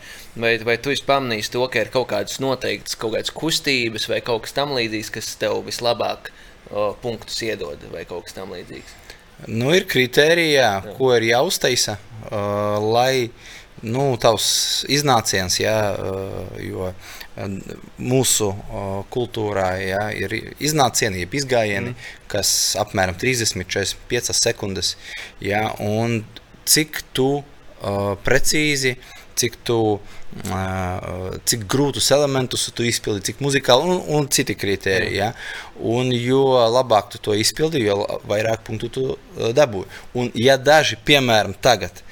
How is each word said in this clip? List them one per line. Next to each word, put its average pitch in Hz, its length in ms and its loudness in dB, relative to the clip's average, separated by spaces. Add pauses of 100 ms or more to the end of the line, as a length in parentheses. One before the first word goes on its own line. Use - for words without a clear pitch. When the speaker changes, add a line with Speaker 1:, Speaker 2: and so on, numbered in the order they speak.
(320)
Speaker 1:
vai, 117 260 0
vai 113 200 0
tu 131 120 -4
esi 131 160 -4
pamanījis 127 440 0
to, 123 160 -2
ka 120 160 0
ir 107 80 -4
kaut 127 180 0
kādas 104 300 -4
noteiktas, 120 600 -4
kaut 110 160 -4
kādas 101 200 -4
kustības 123 760 -2
vai 107 120 0
kaut 113 260 -4
kas - 80 -12
tam 143 200 -2
līdzīgs, 110 360 -2
kas - 260 -8
tev 104 260 -2
vislabāk, 107 680 -4 (360)
ā, 104 300 -2
punktus - 460 -8
iedod 95 460 -6
vai 82 160 -12
kaut 87 220 -12
kas - 80 -16
tam 95 200 -12
līdzīgs? - 460 -16 (400)
Speaker 2:
Nu, 120 340 0
ir 190 100 4
kritērija, 151 680 4
jā, 127 240 6
Speaker 1:
Jā. 101 180 -6
Speaker 2:
ko 127 160 4
ir 117 160 6
jāuztaisa, 123 680 2 (240)
ā, 107 240 -4 (320)
lai, 120 500 4 (540)
nu, 127 320 0
tavs 113 340 4 (380)
iznāciens, 117 720 2
jā, 107 160 2 (140)
ā, 98 240 -4 (460)
jo, 95 340 -6 (400)
ā, 104 160 -8 (480)
mūsu, 123 560 2
ā, 101 320 -8 (240)
kultūrā, 104 580 -2 (120)
jā, 95 340 -2
ir 98 240 -4 (220)
iznācieni, 120 680 0
jeb 90 100 -6
izgājieni, 120 560 0
Speaker 1:
Mhm. - 240 -14 (120)
Speaker 2:
kas 98 260 -2 (240)
apmēram 92 420 0
trīsdesmit, 113 480 -2
četrdesmit - 420 -4
piecas - 300 -2
sekundes, 98 560 -2 (440)
jā, 104 280 -2 (100)
un 110 460 -2 (380)
cik - 480 2
tu, 139 340 0 (360)
ā, 101 380 -2
precīzi, 135 800 2 (380)
cik - 280 -2
tu, 110 380 2 (460)
ā, 92 160 -4 (800)
cik 113 260 -2
grūtus 143 440 2
elementus 135 600 2
tu - 120 -4
izpildi, 110 400 0
cik - 180 -6
muzikāli 135 440 4
un, 180 220 0
un 147 220 2
citi - 260 0
kritēriji, 95 600 0
Speaker 1:
Jā. 98 100 0
Speaker 2:
jā. 117 80 -4 (420)
Un 123 360 0
jo 123 280 2 (260)
labāk 117 440 4
tu - 80 -14
to 107 160 0
izpildi, 151 480 0
jo 101 140 2
la-, - 260 -2
vairāk 110 420 0
punktu 113 260 -6
tu, 131 140 -4 (280)
ā, 113 200 -2
dabūji. 123 340 2 (260)
Un 123 200 -2
ja 127 240 6
daži, 143 400 4
piemēram, 117 580 4
tagad, 98 580 0